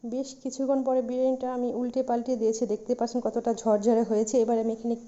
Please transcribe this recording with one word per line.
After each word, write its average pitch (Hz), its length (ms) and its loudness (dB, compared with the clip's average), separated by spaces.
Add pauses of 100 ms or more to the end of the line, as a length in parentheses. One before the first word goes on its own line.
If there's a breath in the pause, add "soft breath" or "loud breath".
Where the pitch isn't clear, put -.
বেশ 254 380 -6
কিছুক্ষণ 269 420 0
পরে 254 180 2
বিরিয়ানিটা 254 520 0
আমি 247 180 -2
উল্টে 247 300 -2
পাল্টে 247 340 0
দিয়েছি, 220 300 0
দেখতে 214 280 -2
পাচ্ছেন 240 260 -2
কতটা 233 340 0
ঝরঝরে 220 480 4
হয়েছে। 220 380 2
এবার 226 180 2
আমি 226 140 0
এখানে 233 240 -2 (120)